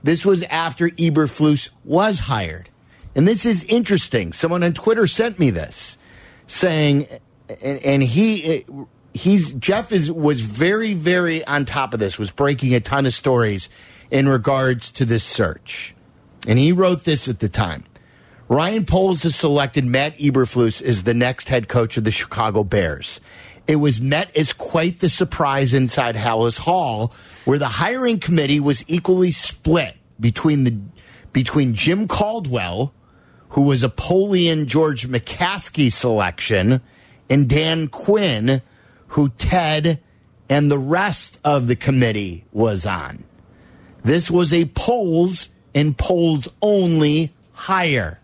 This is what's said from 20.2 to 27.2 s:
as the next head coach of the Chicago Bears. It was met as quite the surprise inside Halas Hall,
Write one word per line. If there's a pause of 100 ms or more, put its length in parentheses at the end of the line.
as
the
next
head
coach
of
the
Chicago
Bears. (480)
It
was
met
as
quite
the
surprise
inside
Halas
Hall, (340)